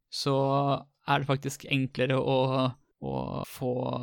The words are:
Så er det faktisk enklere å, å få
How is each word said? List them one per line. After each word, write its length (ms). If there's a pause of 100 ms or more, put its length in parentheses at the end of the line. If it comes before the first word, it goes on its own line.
Så 240 (720)
er 120
det 80
faktisk 440
enklere 460
å, 540 (300)
å 440
få 260 (320)